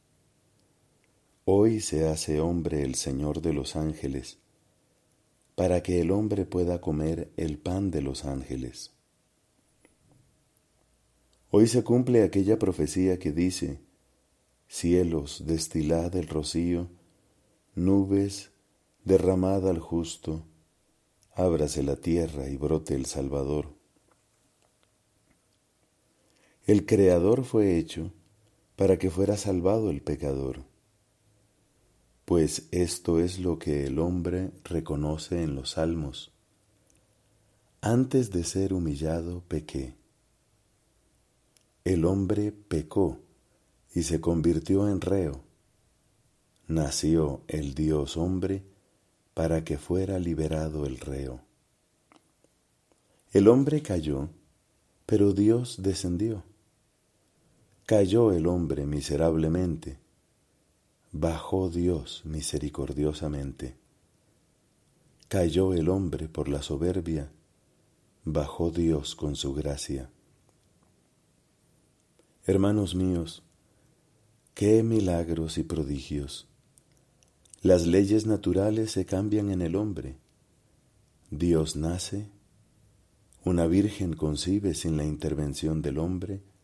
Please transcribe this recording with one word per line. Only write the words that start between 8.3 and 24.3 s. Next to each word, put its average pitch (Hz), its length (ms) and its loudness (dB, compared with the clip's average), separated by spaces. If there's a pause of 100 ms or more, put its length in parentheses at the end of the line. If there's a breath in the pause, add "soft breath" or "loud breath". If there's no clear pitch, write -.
Hoy 107 180 8
se 117 160 2
cumple 123 400 4
aquella 98 340 2
profecía 90 640 0
que 80 120 -4
dice: 78 500 -2 (840)
"Cielos, 82 800 0
destilad 82 680 -2
el 85 120 -4
rocío, 85 600 -2 (840)
nubes, 98 760 2 (520)
derramad 92 640 4
al 87 120 2
justo, 80 680 -6 (880)
ábrase 76 500 0
la 69 120 0
tierra 80 540 -2
y 69 80 -6
brote 76 380 -2
el 67 100 -4
Salvador". 69 680 -4 (3000 soft breath)